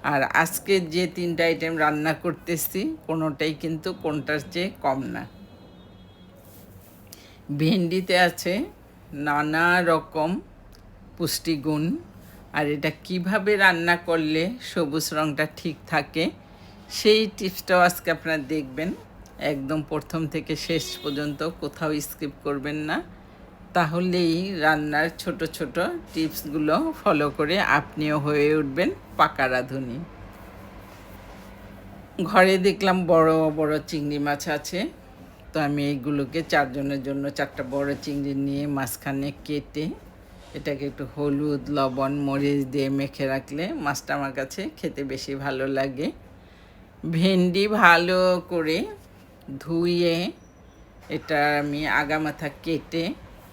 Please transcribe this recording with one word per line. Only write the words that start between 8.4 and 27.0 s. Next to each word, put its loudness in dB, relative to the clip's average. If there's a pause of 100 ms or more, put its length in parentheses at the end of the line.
নানা 2
রকম 2 (760)
পুষ্টিগুণ, 0 (560)
আর 0
এটা -2 (120)
কিভাবে 0
রান্না 6
করলে 0 (180)
সবুজ -2
রঙটা 0 (100)
ঠিক -6 (120)
থাকে, -2 (680)
সেই 6 (160)
টিপসটাও 2
আজকে 4
আপনারা -2
দেখবেন। -4 (500)
একদম -2
প্রথম -4
থেকে -4
শেষ -2 (180)
পর্যন্ত -4 (220)
কোথাও -4
স্কিপ -8 (100)
করবেন -4
না, -2 (760)
তাহলেই 2
রান্নার 2
ছোট -6
ছোট -6 (340)
টিপসগুলো 0 (100)